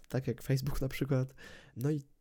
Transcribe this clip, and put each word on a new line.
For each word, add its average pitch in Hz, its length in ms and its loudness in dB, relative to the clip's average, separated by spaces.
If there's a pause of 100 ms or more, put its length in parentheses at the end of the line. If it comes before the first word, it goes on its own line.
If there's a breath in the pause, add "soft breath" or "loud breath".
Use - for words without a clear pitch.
tak - 180 -2
jak - 160 -2
Facebook 135 380 2
na 135 80 0
przykład, 131 460 0 (420 loud breath)
no 135 140 0
i 147 120 0 (180)